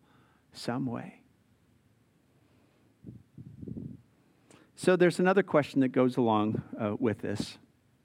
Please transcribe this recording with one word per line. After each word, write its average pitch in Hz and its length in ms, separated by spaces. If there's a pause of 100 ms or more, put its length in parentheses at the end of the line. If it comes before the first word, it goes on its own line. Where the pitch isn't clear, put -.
(540)
some 127 320
way? 123 360 (3500)
So 185 200
there's 175 240
another 185 220
question 143 400
that 131 80
goes 127 260
along, 107 460 (180)
uh, 107 200
with 110 220
this. 104 360 (480)